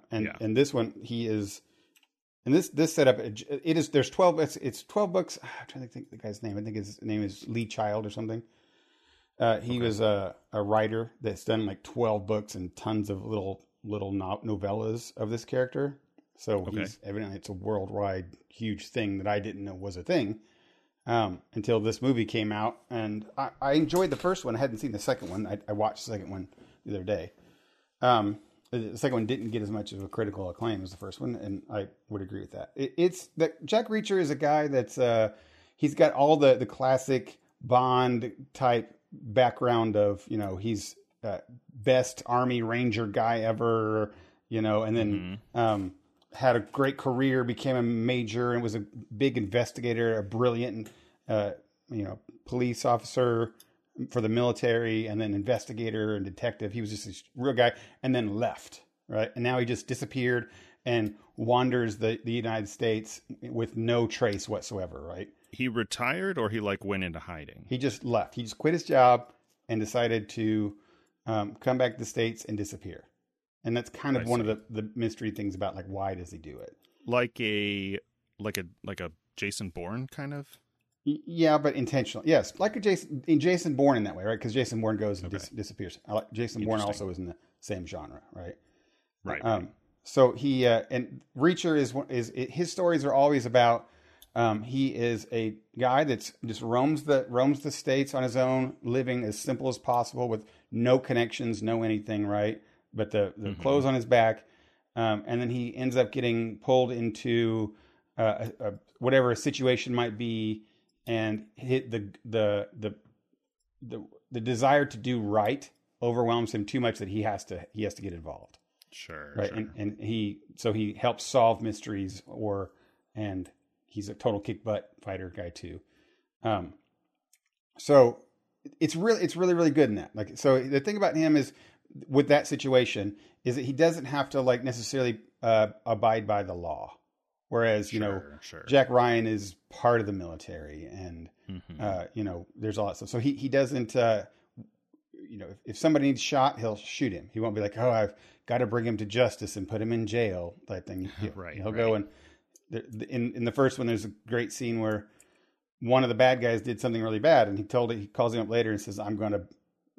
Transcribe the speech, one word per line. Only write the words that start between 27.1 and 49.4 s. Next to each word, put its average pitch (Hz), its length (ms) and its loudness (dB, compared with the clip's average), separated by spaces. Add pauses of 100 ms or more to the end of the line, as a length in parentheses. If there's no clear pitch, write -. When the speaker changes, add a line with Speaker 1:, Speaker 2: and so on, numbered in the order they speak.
Speaker 1:
Um, 110 360 4 (320)
the 110 260 -6
second 131 180 0
one 113 120 0
didn't 113 240 -4
get 110 120 -4
as 104 80 -6
much 104 220 -6
of 98 100 -10
a 95 60 -10
critical 98 420 -4
acclaim 107 320 -4
as 92 80 -10
the 90 60 -18
first 98 240 -12
one, 123 160 -4
and 98 340 -8
I 98 180 -4 (200)
would 101 140 -6
agree 98 180 -10
with - 120 -14
that. - 220 -12
It, 135 220 -4
it's 175 400 0
that 160 300 -2
Jack 214 220 2
Reacher 214 300 0
is 156 120 2
a 147 40 0
guy 151 340 2
that's, 131 300 0
uh, 113 320 4 (460)
he's 147 180 2
got 156 200 8
all 147 240 6
the, 135 160 10
the 120 120 0
classic 131 720 0 (220)
Bond 127 720 4 (220)
type 120 440 2 (140)
background 117 840 2
of, 101 300 2
you 110 120 -4
know, 95 180 -4
he's, 104 400 -4 (260)
uh, 101 160 -6 (360)
best 127 520 2
Army 123 360 2
Ranger 117 440 0
guy 113 340 0
ever, 110 760 2 (340)
you 110 140 0
know, 107 220 4
and 110 120 0
then, 104 160 2 (420)
Speaker 2:
Mm-hmm. 120 40 -2
Speaker 1:
um, 104 340 0 (400)
had 127 240 2
a 113 40 2
great 135 360 -2
career, 131 480 2
became 123 320 -2
a 120 60 2
major, 120 720 0
and 120 80 0
was 110 120 -2
a 110 60 -2 (380)
big 127 180 2
investigator, 117 800 0